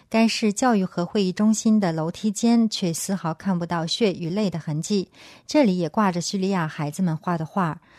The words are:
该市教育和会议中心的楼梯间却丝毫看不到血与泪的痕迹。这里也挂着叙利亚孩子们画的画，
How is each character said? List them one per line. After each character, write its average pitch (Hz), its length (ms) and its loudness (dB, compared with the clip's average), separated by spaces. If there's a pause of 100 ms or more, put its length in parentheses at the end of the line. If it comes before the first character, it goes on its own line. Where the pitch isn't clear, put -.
该 226 180 4
市 214 260 0
教 247 220 2
育 190 100 2
和 - 180 -4
会 202 200 0
议 185 80 2
中 214 200 2
心 214 280 4
的 185 120 2
楼 160 200 -2
梯 - 180 -4
间 233 400 2
却 175 240 -2
丝 196 220 -4
毫 160 180 -4
看 185 240 -2
不 170 80 -2
到 170 220 -4
血 196 260 0
与 165 160 -6
泪 202 180 -2
的 170 120 -4
痕 151 200 -4
迹。 190 300 -2 (380)
这 302 160 4
里 180 160 4
也 165 100 0
挂 208 220 2
着 170 100 -2
叙 - 160 -6
利 190 120 0
亚 180 180 0
孩 147 240 -6
子 170 100 -6
们 165 160 0
画 175 180 -4
的 160 120 -4
画， 175 340 -2 (180)